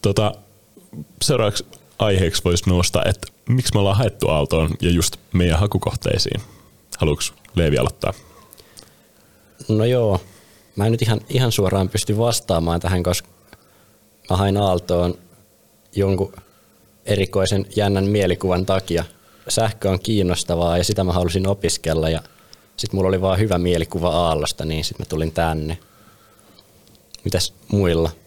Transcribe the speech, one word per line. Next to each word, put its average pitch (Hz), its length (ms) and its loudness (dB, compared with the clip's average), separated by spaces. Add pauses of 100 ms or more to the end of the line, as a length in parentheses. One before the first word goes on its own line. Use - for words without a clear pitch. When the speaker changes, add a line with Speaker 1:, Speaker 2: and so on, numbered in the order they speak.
Speaker 1:
Tota, 104 320 0 (880)
seuraavaksi 117 440 0 (320)
aiheeksi 95 460 2
vois 87 220 2
nostaa, 87 380 2
että - 240 -2 (200)
miksi 123 260 0
me 107 60 4
ollaan 98 160 2
haettu - 320 0
Aaltoon 78 420 2 (100)
ja 87 100 2
just 85 260 2 (160)
meidän 87 280 2
hakukohteisiin. - 800 -2 (580)
Haluuks 76 340 -2 (220)
Leevi 78 240 2
aloittaa? - 340 -2 (1600)
Speaker 2:
No 110 160 2
joo. 117 360 2 (560)
Mä 101 100 0
en 113 60 4
nyt 117 100 0
ihan, 107 260 0
ihan 127 240 0
suoraan 95 360 2
pysty 104 300 -2
vastaamaan 85 600 0
tähän, 90 220 0
koska 87 260 -2 (1000)
mä 107 60 2
hain 98 200 2
Aaltoon 90 580 0 (840)
jonkun 98 360 0 (760)
erikoisen 98 600 0 (100)
jännän 101 280 2
mielikuvan 95 600 0
takia. 85 380 0 (440)
Sähkö 104 420 0
on 92 100 0
kiinnostavaa 87 800 0
ja 87 60 0
sitä 98 200 0
mä 90 80 0
halusin 90 340 0
opiskella 80 640 -2
ja 80 140 -2 (540)
sit - 160 -8
mulla 92 160 0
oli 92 120 2
vaan 92 180 2
hyvä 95 200 2
mielikuva 87 500 0
Aallosta, 78 560 0
niin 78 200 -4
sit - 140 -8
mä - 60 -8
tulin 80 280 -4
tänne. 80 460 -2 (1500)
Mitäs 92 280 -2 (160)
muilla? 85 420 2 (160)